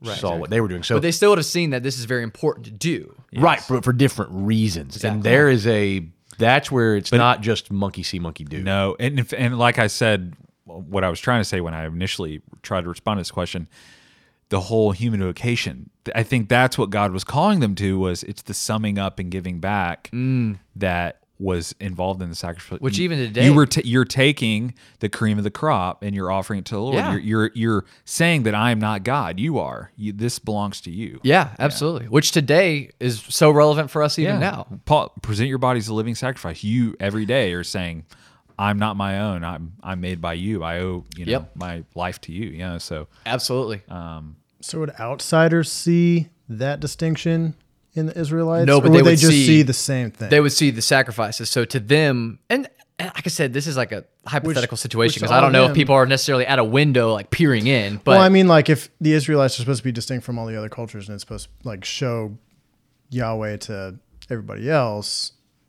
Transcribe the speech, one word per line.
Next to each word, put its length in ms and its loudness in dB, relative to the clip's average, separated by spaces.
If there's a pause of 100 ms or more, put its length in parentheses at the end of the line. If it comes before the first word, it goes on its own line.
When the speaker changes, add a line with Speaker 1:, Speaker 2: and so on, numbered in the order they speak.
Speaker 1:
Right. 160 -10
Speaker 2:
saw 120 -4
Speaker 3:
Exactly. 100 -4
Speaker 2:
what 100 -8
they 120 2
were 80 0
doing. 120 -8
So 140 0
Speaker 1:
But 80 2
they 80 2
still 200 4
would 80 4
have 60 -2
seen 240 -2
that 140 -2
this 160 -6
is 60 -10
very 180 -2
important 420 -4
to 60 -16
do. 420 -4 (180)
Speaker 3:
Yes. 120 0
Speaker 2:
Right, 260 4
but 140 0
for 100 2
different 400 2
reasons. 600 0
Speaker 1:
Exactly. 220 -2
Speaker 2:
And 60 -4
there 260 6
is 180 2
a, 400 0 (320)
that's 320 4
where 240 2
it's 160 -4
Speaker 3:
But 60 6
Speaker 2:
not 240 4
just 280 -2
monkey 320 -4
see, 160 -6
monkey 280 -10
do. 180 -10
Speaker 3:
No, 360 0
and 200 -2
if, 140 -4
and 260 -2
like 180 4
I 100 2
said, 460 0 (320)
what 380 -6
I 60 0
was 100 -4
trying 220 0
to 40 -2
say 160 -4
when 140 -6
I 100 -8
initially 560 -6 (220)
tried 200 -4
to 60 -8
respond 280 -4
to 40 -2
this 100 -8
question, 360 -6 (840)
the 100 0
whole 320 2
human 280 -2
vocation, 680 -4 (160)
th-, 100 -8
I 60 0
think 260 -2
that's 300 2
what 140 -2
God 200 0
was 120 -6
calling 360 0
them 160 0
to, 220 0
was 240 -2
it's 220 -14
the 100 -12
summing 460 -4
up 180 -4
and 140 -8
giving 280 -6
back 540 -4
Speaker 1:
Mm. 460 -2 (160)
Speaker 3:
that 460 -4 (180)
was 400 -4
involved 420 -6
in 80 -8
the 60 -10
sacrifice. 440 -12
Speaker 1:
Which 200 -2
Speaker 3:
You, 60 0
Speaker 1:
even 120 -2
Speaker 3:
you 100 -2
Speaker 1:
today 220 2
Speaker 3:
were 160 6
ta-, 180 -2
you're 220 2
taking 680 -2 (240)
the 100 -4
cream 300 -2
of 40 -2
the 60 -4
crop 540 -2
and 100 -6
you're 160 -4
offering 300 -4
it 60 -10
to 100 -10
the 60 -4
Lord. 160 -2
Speaker 1:
Yeah. 160 -2
Speaker 3:
You're, 80 -2
you're, 340 0
you're 300 0 (200)
saying 380 0
that 100 0
I 160 2
am 80 2
not 260 -2
God. 360 -2
You 180 -2
are. 380 -8
You, 180 -8
this 240 -4
belongs 440 -6
to 100 -14
you. 320 -10
Speaker 1:
Yeah, 240 4
Speaker 3:
Yeah. 100 -16
Speaker 1:
absolutely. 500 -2
Which 240 4
today 680 2
is 300 -4
so 200 6
relevant 400 6
for 140 -2
us 160 0
even 160 0
Speaker 3:
Yeah. 40 0
Speaker 1:
now. 280 -4 (180)
Speaker 3:
Paul, 280 2 (100)
"Present 260 -2
your 80 -2
body 220 0
as 80 -6
a 80 -4
living 180 -2
sacrifice." 500 -8
You 360 0
every 260 -4
day 280 0
are 100 -6
saying, 420 -8 (540)
"I'm 180 0
not 200 -2
my 220 -4
own. 240 -4
I'm, 380 -10
I'm 180 -10
made 220 -6
by 120 -4
you. 300 -6
I 160 -6
owe, 260 -6 (120)
you 80 -12
know, 60 -4
Speaker 1:
Yep. 240 -4
Speaker 3:
my 280 -10 (120)
life 260 -6
to 100 -16
you." 180 -8
You 100 -12
know, 180 -8
so 300 -10 (180)
Speaker 1:
Absolutely. 640 -4
Speaker 3:
um, 460 -14 (260)
Speaker 4:
So 180 -10
would 180 -8
outsiders 720 0
see 600 2 (180)
that 320 -6
distinction 760 -4 (400)
in 100 -2
the 120 -6
Israelites? 480 0
Speaker 1:
No, 140 8
but 120 8
Speaker 4:
Or 20 12
Speaker 1:
they 60 12
Speaker 4:
would 80 8
they 40 10
Speaker 1:
would 80 6
Speaker 4:
just 140 8
Speaker 1:
see, 120 6
Speaker 4:
see 160 8
the 120 2
same 360 -2
thing? 200 -10
Speaker 1:
they 100 8
would 140 4
see 180 2
the 100 -4
sacrifices. 680 0
So 160 0
to 160 -4
them, 580 2 (100)
and, 200 -2 (280)
and 160 -10
like 140 -8
I 20 -2
said, 220 -2
this 160 -4
is, 80 -4
like, 160 -4
a 140 -10 (200)
hypothetical 500 -2
Speaker 4:
Which, 40 -6
Speaker 1:
situation 400 0
Speaker 4:
which 100 -2
Speaker 1:
'cause 80 6
I 40 8
don't 60 8
Speaker 4:
on 40 2
Speaker 1:
know 120 8
if 80 6
Speaker 4:
them 40 -4
Speaker 1:
people 200 4
are 100 6
necessarily 400 2
at 140 2
a 40 4
window, 480 4
like, 180 -4
peering 380 2
in. 380 0
But 60 6
Speaker 4:
Well, 100 10
I 80 8
mean, 180 8
like, 220 6
if 200 0 (120)
the 100 4
Israelites 480 2
are 40 -6
supposed 160 -2
to 40 -8
be 80 -2
distinct 340 -6
from 140 -6
all 60 -8
the 120 -8
other 120 -8
cultures 400 -12
and 60 -12
it's 80 -14
supposed 260 -14 (120)
to, 60 -12
like, 160 -10
show 540 -6 (720)
Yahweh 480 -4
to 380 -10 (340)
everybody 400 -8
else, 640 -2 (360)